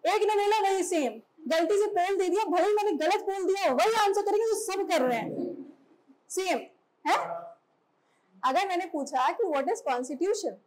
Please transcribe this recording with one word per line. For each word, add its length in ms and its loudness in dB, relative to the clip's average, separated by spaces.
एक 160 2
ने 120 2
बोला, 160 2
"वही 220 2
same." 300 0
गलती 260 2
से 120 4
पोल 300 0
दे 120 2
दिया, 160 2
भले 220 2
ही 80 2
मैंने 180 0
गलत 300 0
पोल 240 -4
दिया 240 2
हो, 60 0
वही 180 4
answer 280 2
करेंगे 240 0
जो 260 -2
सब 160 -4
कर 140 2
रहे 160 0
हैं, 120 -6
Same 300 -2
है। 360 -2
अगर 240 2
मैंने 180 -2
पूछा 460 -2
कि 120 -2
"What 200 0
is 140 0
constitution?" 640 -2